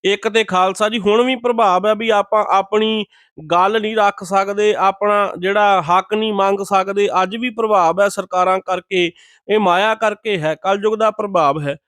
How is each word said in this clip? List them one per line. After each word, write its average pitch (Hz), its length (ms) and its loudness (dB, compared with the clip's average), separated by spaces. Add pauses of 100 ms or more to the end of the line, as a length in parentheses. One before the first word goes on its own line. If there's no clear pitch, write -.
ਇੱਕ 202 260 -2
ਤੇ 214 140 0
ਖਾਲਸਾ 185 460 0
ਜੀ 226 100 -4
ਹੁਣ 208 240 2
ਵੀ 262 120 0
ਪ੍ਰਭਾਵ 226 500 0
ਹੈ 214 100 2
ਵੀ 226 140 -4
ਆਪਾਂ 208 400 0
ਆਪਣੀ 208 560 0 (460)
ਗੱਲ 196 300 2
ਨਹੀਂ 214 140 -4
ਰੱਖ 202 280 0
ਸਕਦੇ, 196 520 0
ਆਪਣਾ 196 640 0
ਜਿਹੜਾ 196 420 2
ਹੱਕ 180 320 0
ਨਹੀਂ 214 200 -2
ਮੰਗ 196 300 0
ਸਕਦੇ, 196 460 0 (140)
ਅੱਜ 190 120 -4
ਵੀ 240 140 -4
ਪ੍ਰਭਾਵ 208 520 0
ਹੈ 202 80 2
ਸਰਕਾਰਾਂ 185 500 -2
ਕਰਕੇ, 180 520 -4 (380)
ਇਹ 214 100 2
ਮਾਇਆ 202 360 2
ਕਰਕੇ 214 420 -4
ਹੈ, 156 180 -2
ਕਲਯੁਗ 202 400 -2
ਦਾ 214 160 2
ਪ੍ਰਭਾਵ 170 500 -2
ਹੈ। 143 160 -6 (100)